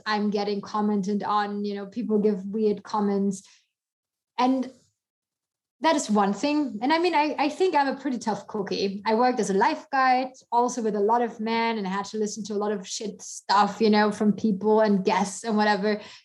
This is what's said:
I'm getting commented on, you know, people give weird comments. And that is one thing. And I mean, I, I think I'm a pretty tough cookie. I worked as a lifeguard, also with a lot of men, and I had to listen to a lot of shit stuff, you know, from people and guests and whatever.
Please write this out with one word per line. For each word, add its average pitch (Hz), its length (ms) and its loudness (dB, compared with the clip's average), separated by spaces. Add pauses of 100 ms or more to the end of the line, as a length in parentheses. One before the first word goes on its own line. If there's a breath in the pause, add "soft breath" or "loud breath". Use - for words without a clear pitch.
I'm 208 240 0
getting 202 320 -2
commented 208 600 0
on, 208 440 -2
you 202 80 -4
know, 202 100 -8
people 214 340 -2
give 202 280 0
weird 208 360 0
comments. 202 600 -2 (960 soft breath)
And 254 320 0 (1120)
that 311 140 4
is 277 120 -2
one 202 240 2
thing. 285 480 -2
And 269 140 2
I 330 40 2
mean, 339 160 0
I, 302 240 2
I 285 120 0
think 370 240 0
I'm 285 140 2
a 262 120 -6
pretty 254 160 -4
tough 202 300 -6
cookie. 190 580 -4
I 220 100 2
worked 247 240 2
as 196 120 0
a 185 40 0
lifeguard, 262 720 2 (220)
also 240 300 0
with 214 160 -2
a 208 40 -2
lot 220 200 4
of 233 200 -4
men, 226 360 0
and 202 100 -4
I 180 40 -4
had 196 160 -4
to - 100 -10
listen 214 280 -4
to 214 100 -8
a 202 80 -2
lot 208 100 -2
of 190 160 -6
shit - 320 -10
stuff, 196 600 0
you 214 80 6
know, 208 200 4
from 208 220 2
people 214 480 2
and 202 240 4
guests 208 400 0
and 226 100 -2
whatever. 208 460 2 (240 loud breath)